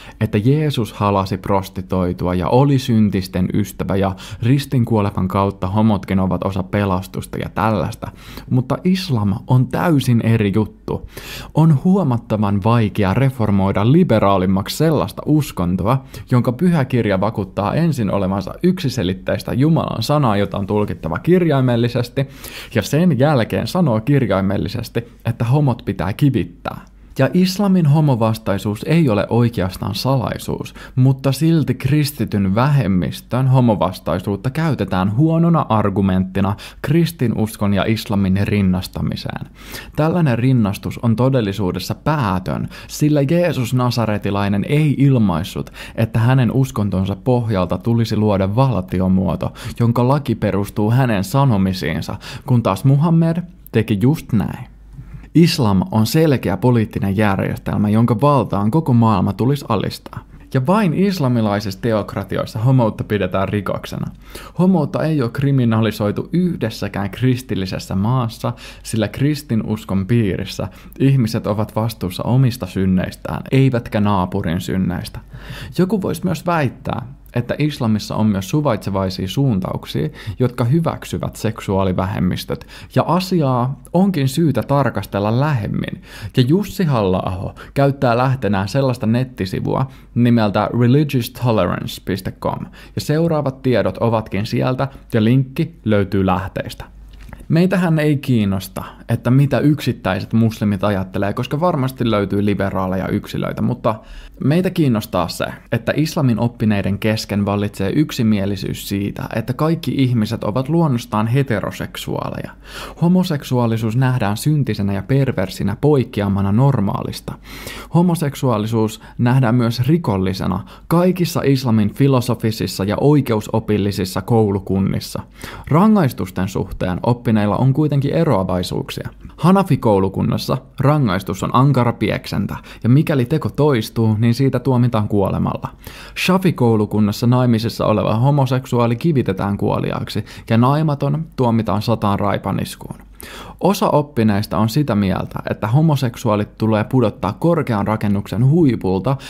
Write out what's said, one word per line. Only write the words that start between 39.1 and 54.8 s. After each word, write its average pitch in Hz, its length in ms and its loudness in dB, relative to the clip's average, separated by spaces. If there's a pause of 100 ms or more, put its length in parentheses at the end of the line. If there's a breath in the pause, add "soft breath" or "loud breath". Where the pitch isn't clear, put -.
Tällainen 156 420 2
rinnastus 113 600 0
on 113 180 0
todellisuudessa 107 800 0
päätön, 95 720 -2 (200 loud breath)
sillä 151 320 0 (100)
Jeesus 151 440 0
Nasaretilainen 104 920 0
ei 147 300 2
ilmaissut, 104 720 2 (260 loud breath)
että 113 220 0
hänen 123 340 4
uskontonsa 101 640 0
pohjalta 110 600 0
tulisi 117 380 0
luoda 101 400 2
valtiomuoto, 92 960 0 (280 loud breath)
jonka 120 280 2
laki 139 260 0
perustuu 101 560 0
hänen 117 340 2
sanomisiinsa, 95 920 0 (300 loud breath)
kun 120 160 2
taas 95 220 0
Muhammed 165 580 4 (300)
teki 110 300 2
just 143 300 0
näin. - 380 -2 (640 loud breath)